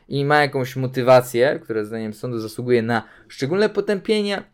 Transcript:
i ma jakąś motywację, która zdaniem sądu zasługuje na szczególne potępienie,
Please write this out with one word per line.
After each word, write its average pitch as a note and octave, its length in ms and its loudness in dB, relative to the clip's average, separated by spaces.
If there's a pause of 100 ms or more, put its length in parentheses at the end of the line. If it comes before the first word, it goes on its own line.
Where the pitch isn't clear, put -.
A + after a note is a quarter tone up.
i C#3 160 -2
ma D3 160 4
jakąś C#3 360 -2
motywację, B2+ 840 2
która A2 220 -6
zdaniem A2 300 -8
sądu B2 240 -8
zasługuje A#2 440 0
na A2+ 200 0 (260)
szczególne F#3 400 0
potępienie, G3+ 720 -2 (120)